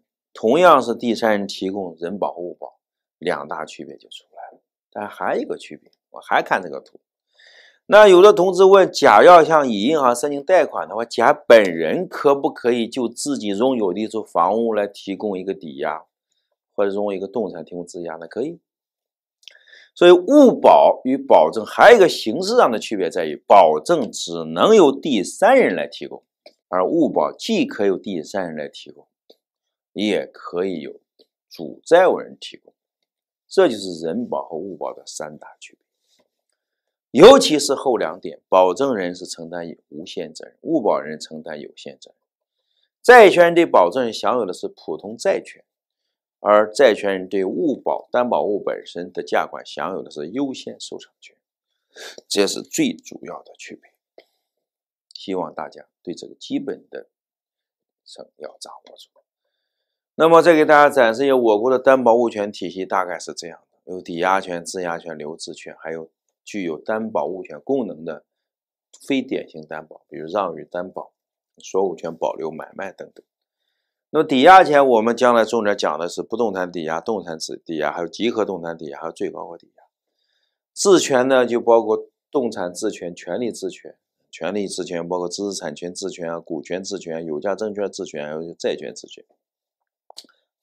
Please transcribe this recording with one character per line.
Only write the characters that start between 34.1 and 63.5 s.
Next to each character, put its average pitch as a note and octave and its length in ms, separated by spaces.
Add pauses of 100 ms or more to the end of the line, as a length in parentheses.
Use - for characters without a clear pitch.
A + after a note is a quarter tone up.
保 C#2+ 220
和 E2+ 80
物 F2 220
保 C2+ 160
的 B1 120
三 D2+ 320
大 - 220
区 - 140
别。 - 100 (1300)
尤 G#3+ 260
其 D#3 220
是 C3+ 160
后 C3 200
两 F2 240
点： D2+ 300
保 F#2 240
证 C3+ 220
人 F2+ 180
是 F2 140
承 E2 200
担 E2+ 300 (120)
无 D2+ 140
限 E2 300
责 - 120
任， - 160
物 D3+ 200
保 F2 180
人 D2+ 200
承 D#2+ 240
担 D#2 180
有 - 140
限 C#2+ 260
责 - 80
任。 - 80 (840)
债 A#3 260
权 F3 140
人 E3+ 100
对 E3+ 140
保 F#2+ 240
证 B2+ 120
人 A2+ 80
享 G#2+ 240
有 B2 80
的 F#2 80
是 F#2 160
普 - 300
通 G#2 180
债 F#3+ 240
权， - 240 (760)
而 G#2+ 340
债 A#2+ 220
权 G2+ 160
人 F#2 180
对 G2 160
物 D3+ 340
保、 - 320
担 B2 160
保 F2 160
物 G2 160
本 - 240
身 F2+ 300
的 E2+ 80
价 E2+ 240
款 C#2 180
享 E2 300
有 D#2 80
的 - 80
是 D2 220
优 C3 200
先 A#2 280
收 - 180
藏 - 140 (100)
权， - 160 (880)
这 G2 200
是 A1 160
最 - 280
主 - 360
要 D#2 160
的 - 160
区 - 160
别。 - 160 (1200)
希 - 220
望 D#2+ 180
大 D2 160
家 D2 160 (160)
对 F2 140
这 - 120
个 - 60
基 - 240
本 - 320
的 - 200 (1300)
要 - 220
掌 - 140 (160)
握 - 80
住。 - 140 (1040)
那 D#3 120
么 E3 140
再 E3 140
给 D#3 100
大 D3+ 80
家 D3 160
展 B2+ 240
示 C3 120
一 - 20
下 C3+ 80
我 A2+ 240
国 A#2+ 100
的 C3 80
担 C3 260
保 A#2 120
物 A#2+ 120
权 G#2+ 240
体 F2+ 200
系 F#2 120
大 F#2 220
概 E2+ 140
是 D#2+ 160
这 F2 120
样 D#2+ 240